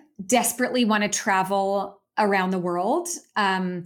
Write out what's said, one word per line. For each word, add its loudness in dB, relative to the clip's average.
desperately 0
want 2
to 0
travel 0
around 2
the 0
world. 0
Um, -2